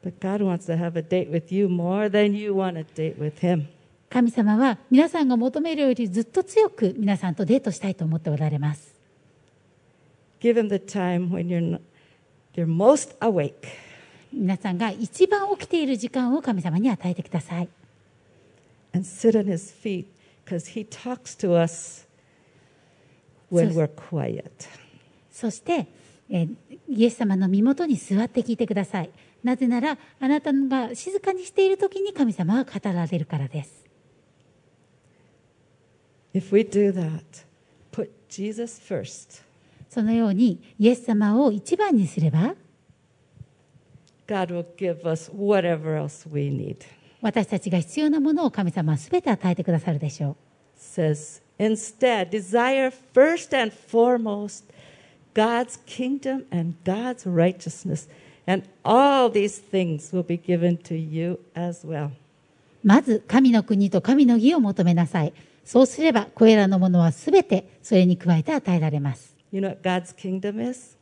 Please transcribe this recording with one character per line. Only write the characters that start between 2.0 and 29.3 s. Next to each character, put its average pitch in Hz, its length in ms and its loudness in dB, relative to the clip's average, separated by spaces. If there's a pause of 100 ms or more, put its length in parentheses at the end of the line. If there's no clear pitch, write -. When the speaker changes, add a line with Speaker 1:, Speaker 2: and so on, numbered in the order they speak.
Speaker 1:
than 208 240 2
you 208 200 -4
want 190 260 -2
a 156 160 -10
date 156 240 -6
with 147 220 -6
him. 175 260 0 (420)
Speaker 2:
神 240 220 2
様 214 260 2
は 247 220 2 (120)
皆 294 180 6
さ 330 140 -2
ん 269 60 2
が 247 80 2
求 254 240 -2
め 320 140 -2
る 302 80 -2
よ 262 120 2
り 233 140 -4
ず 185 120 -2
っ 226 40 0
と 370 200 -2
強 440 260 2
く 202 260 -2
皆 202 200 0
さ 180 140 -4
ん 156 40 -4
と 208 100 -4
デ 214 120 2
ー 269 40 2
ト 220 100 -4
し - 80 -8
た 202 100 -6
い 185 60 -4
と 165 100 -8
思 160 120 -2
っ 160 40 -4
て 160 100 -6
お 147 60 -2
ら 151 120 -2
れ 151 100 -4
ま 147 160 -2
す。 - 200 -20 (1500)
Speaker 1:
Give 233 140 4
him 220 140 0
the 202 80 -2
time 180 540 -2
when 175 180 -4
you're 175 100 -2
n-, 165 220 -4 (760)
you're 170 120 -2
most 208 520 2
awake. 180 340 -2 (800)
Speaker 2:
皆 190 240 -2
さ 185 160 -6
ん 175 60 -4
が 220 120 -2
一 240 360 0
番 403 300 -2
起 - 100 -16
き - 20 -20
て 339 140 -2
い 285 40 -2
る 254 120 -2
時 226 100 -8
間 254 260 -2
を 320 60 -2
神 202 220 -4
様 170 160 -2
に 220 100 0
与 180 220 -4
え 175 40 -4
て - 80 -10
く - 60 -12
だ 165 140 -4
さ 170 180 -8
い。 170 80 -6 (1300)
Speaker 1:
And 180 120 -2
sit 226 320 0
on 202 60 0
his 180 380 -6
feet, 190 240 -6 (400)
'cause 175 260 -10
he 220 160 -10
talks - 500 -14
to 180 160 0
us - 540 -2 (1400)
when 175 200 2
Speaker 2:
そ-、 160 100 0
Speaker 1:
we're 147 120 -2
quiet. - 560 -8 (800)
Speaker 2:
そ 226 200 -8
し - 100 -14
て、 320 260 -4 (440)
え 170 140 0
ー、 196 120 -8 (320)
イ 233 160 2
エ 240 60 4
ス 233 60 -14
様 196 200 -2
の 190 100 0
身 196 160 2
元 277 220 0
に 294 120 0
座 202 260 -2
っ 240 60 -4
て 240 140 -4
聞 233 100 -4
い 220 40 -4
て 233 100 -4
く 208 80 -4
だ 190 120 -2
さ 185 160 -6
い。 156 80 -10 (320)